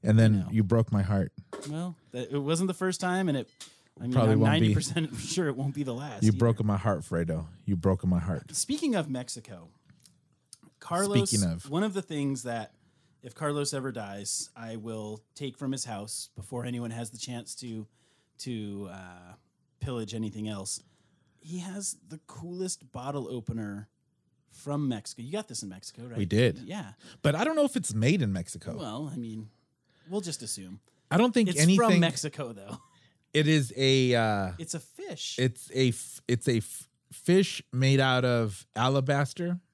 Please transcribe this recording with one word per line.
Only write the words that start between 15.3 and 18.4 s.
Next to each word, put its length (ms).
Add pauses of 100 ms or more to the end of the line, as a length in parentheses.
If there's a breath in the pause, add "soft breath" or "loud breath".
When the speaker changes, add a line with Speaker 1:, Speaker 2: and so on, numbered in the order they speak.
Speaker 2:
take 240
from 140
his 140
house 500
before 300
anyone 260
has 200
the 60
chance 380
to, 320 (520)
to, 520